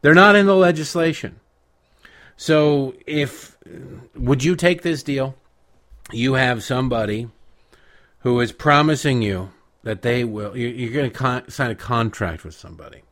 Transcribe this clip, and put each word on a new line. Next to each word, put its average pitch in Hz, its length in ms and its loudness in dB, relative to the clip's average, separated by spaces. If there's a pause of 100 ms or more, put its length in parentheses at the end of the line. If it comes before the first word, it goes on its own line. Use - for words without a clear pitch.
They're 147 140 6
not 202 220 8
in 196 100 4
the 196 100 4
legislation. 165 840 0 (960)
So 147 580 2 (120)
if, - 500 -6 (580)
would 131 300 0
you 175 120 2
take 175 260 0
this 160 200 -4
deal? 135 320 -4 (760)
You 123 240 0
have 127 280 0
somebody 117 680 -2 (920)
who 123 200 0
is 120 120 -2
promising 147 720 2
you 95 280 -4 (320)
that 107 200 -8
they 123 220 0
will, 104 320 -8
you, 120 120 -4
you're 120 240 -8
gonna 135 180 -2
con-, 127 380 -4
sign 123 220 -6
a 110 60 -6
contract 110 680 -4
with 78 100 -16
somebody. - 580 -20